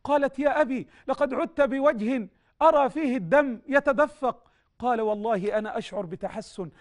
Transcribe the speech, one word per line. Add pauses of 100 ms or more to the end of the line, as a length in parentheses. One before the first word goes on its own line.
قالت:
"يا
أبي، (200)
لقد
عدت
بوجه (340)
أرى
فيه
الدم
يتدفق." (280)
قال:
"والله
أنا
أشعر
بتحسن." (100)